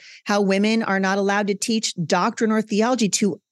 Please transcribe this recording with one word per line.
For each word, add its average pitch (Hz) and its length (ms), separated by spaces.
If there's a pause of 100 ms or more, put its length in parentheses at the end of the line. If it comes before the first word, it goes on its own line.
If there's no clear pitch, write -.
(240)
how 208 160
women 208 420
are 196 180
not 190 180
allowed 202 300
to 202 80
teach 220 380 (120)
doctrine 214 480
or 220 80
theology 220 480
to - 320 (100)